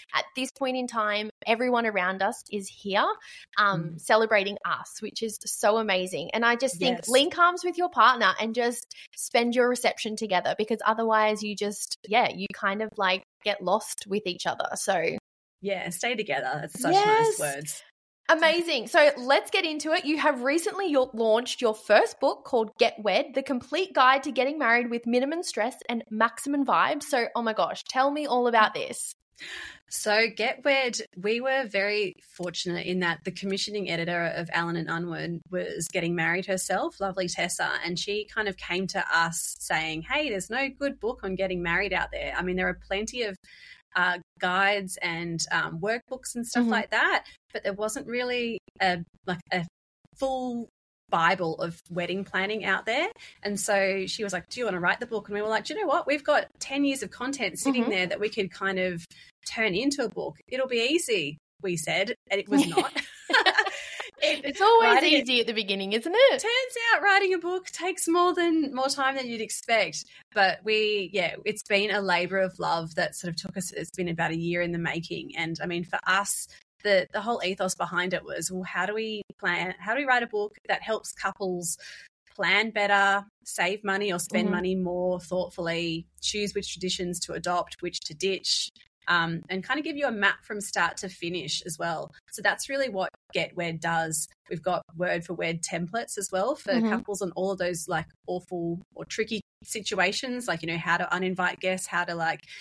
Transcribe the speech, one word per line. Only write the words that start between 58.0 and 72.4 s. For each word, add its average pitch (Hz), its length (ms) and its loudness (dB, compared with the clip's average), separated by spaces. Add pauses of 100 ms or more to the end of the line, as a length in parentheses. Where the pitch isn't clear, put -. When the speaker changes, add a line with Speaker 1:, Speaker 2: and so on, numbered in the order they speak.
Speaker 2:
that 180 140 -4
we 208 80 0
could 196 240 -4
kind 190 260 -2
of 180 260 -2 (420)
turn 214 280 -2
into 277 300 0
a 208 40 -2
book. 160 280 -8 (120)
It'll 262 200 -2
be 240 240 0
easy," 180 460 0 (240)
we 180 140 -2
said, 170 380 -2 (160)
and 202 100 0
it 196 80 -8
was 277 180 6
Speaker 1:
<laughs> - 100 0
Speaker 2:
not. - 160 2 (380)
<laughs> 466 120 4 (800)
It, 294 220 2
Speaker 1:
It's 285 160 -2
always 453 360 10
Speaker 2:
writing 302 180 6
it 285 160 6
Speaker 1:
easy 247 100 4
at 220 60 2
the 226 80 -2
beginning, 196 400 -2
isn't 330 200 0
it? 508 180 10
Speaker 2:
Turns 508 420 0 (200)
out 302 80 2
writing 392 300 4
a 370 60 0
book 359 300 -4
takes 370 380 -4
more 349 280 4
than, 320 400 2
more 262 160 0
time 269 260 0
than 262 100 -4
you'd 233 140 -6
expect. 208 640 0 (300)
But 190 280 4
we, 214 520 0
yeah, 175 220 0 (100)
it's 214 160 -4
been 208 280 2
a 202 120 0
labor 180 340 2
of 190 220 0